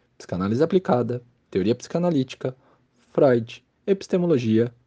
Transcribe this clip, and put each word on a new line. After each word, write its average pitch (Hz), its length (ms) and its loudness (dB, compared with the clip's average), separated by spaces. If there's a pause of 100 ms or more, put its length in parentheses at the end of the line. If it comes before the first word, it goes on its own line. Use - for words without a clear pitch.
(180)
psicanálise 104 460 -2
aplicada, 131 580 0 (300)
teoria 101 240 0
psicanalítica, 147 800 -4 (560)
Freud, 123 500 2 (240)
epistemologia 147 880 0 (140)